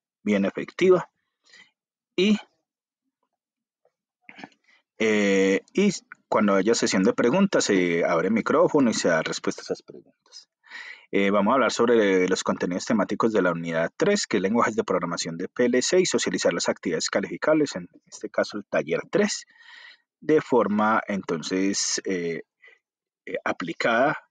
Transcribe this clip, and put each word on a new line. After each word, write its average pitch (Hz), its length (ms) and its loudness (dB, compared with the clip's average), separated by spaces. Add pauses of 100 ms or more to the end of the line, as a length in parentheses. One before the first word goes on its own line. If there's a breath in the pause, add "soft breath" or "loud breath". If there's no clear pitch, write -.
(240)
bien 208 220 2
efectiva. - 640 0 (1040 soft breath)
Y, 208 220 2 (2500 soft breath)
eh, 98 640 2 (140)
y 196 160 2 (400)
cuando 104 260 2
haya 98 180 4
sesión 110 300 2
de 117 100 4
preguntas, 165 520 2
se 87 400 2
abre 85 240 0
micrófono 135 640 2
y - 20 -4
se - 160 0
da 80 140 2
respuesta - 380 -6
a - 20 -18
esas - 180 -8
preguntas. - 640 -20 (640 loud breath)
Eh, 98 180 2
vamos 104 220 2
a 135 40 4
hablar 113 160 4
sobre 104 560 4
los 92 160 -2
contenidos 92 420 -4
temáticos 110 460 0
de 104 100 2
la 90 100 2
unidad 85 440 -4
tres, 202 300 0
que - 120 -2
es 90 60 0
lenguajes 113 320 0
de 107 80 0
programación 85 540 -4
de 92 100 -8
P - 180 0
L 127 160 2
C 185 200 2
y 180 40 0
socializar 95 460 -2
las 82 160 -4
actividades 87 420 -4
calificables, 113 640 -2
en 90 120 -10 (180)
este - 240 -14
caso - 280 -4
el 101 80 -10
taller - 440 -2
tres, 202 360 -2 (720 loud breath)
de 151 220 2
forma, 107 640 2
entonces, 95 1000 -4
eh, 87 360 -4 (840 soft breath)
eh, 92 100 -10 (100)
aplicada 117 720 -2 (140)